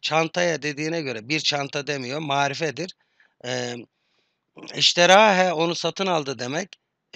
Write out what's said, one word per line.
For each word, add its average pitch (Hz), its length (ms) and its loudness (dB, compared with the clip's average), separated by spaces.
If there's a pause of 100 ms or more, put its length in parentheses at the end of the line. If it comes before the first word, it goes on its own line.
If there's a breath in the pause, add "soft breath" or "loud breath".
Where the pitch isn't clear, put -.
çantaya 160 600 0
dediğine 151 400 -4
göre 117 280 -8
bir 151 100 0
çanta 143 480 -4
demiyor, 139 320 -4
marifedir. 143 720 -2 (540 soft breath)
E, 123 300 -4 (1000)
işterahe 185 800 6
onu 165 220 0
satın 170 320 -4
aldı 143 320 -2
demek. 143 360 -6 (400)